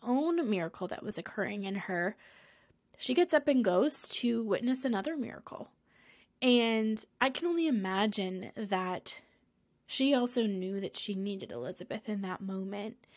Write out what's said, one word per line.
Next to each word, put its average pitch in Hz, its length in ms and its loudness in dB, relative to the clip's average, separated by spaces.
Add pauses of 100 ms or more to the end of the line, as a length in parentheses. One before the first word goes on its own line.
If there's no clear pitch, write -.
own 294 460 2
miracle 180 400 -2
that - 140 -8
was - 160 -6
occurring 202 460 -4
in 196 100 -4
her, 180 420 -2 (840)
she - 160 -2
gets 349 200 4
up 294 140 4
and 262 160 6
goes 208 440 4
to 233 340 0
witness 240 420 0
another 254 320 0
miracle. - 540 -8 (720)
And 226 640 4 (160)
I 269 100 4
can 269 160 -4
only 339 200 2
imagine 190 920 0
that 185 640 -4 (680)
she 277 280 2
also 247 320 2
knew 196 340 -2
that 196 160 -6
she - 180 -6
needed 196 360 -4
Elizabeth - 580 -8
in 202 140 -2
that 185 180 -6
moment. 196 560 -6 (200)